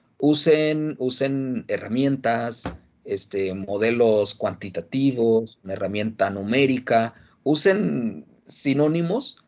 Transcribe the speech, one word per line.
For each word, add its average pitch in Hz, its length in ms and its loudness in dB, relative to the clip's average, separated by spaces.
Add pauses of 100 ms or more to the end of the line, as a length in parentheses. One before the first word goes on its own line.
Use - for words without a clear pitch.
(180)
usen, 151 800 2
usen 127 720 -2
herramientas, 117 960 -2 (420)
este, 98 480 -4
modelos 104 800 2
cuantitativos, 113 1300 0
una 95 80 -8
herramienta 101 560 -2
numérica, 117 840 0 (280)
usen 147 840 0 (200)
sinónimos 160 1000 0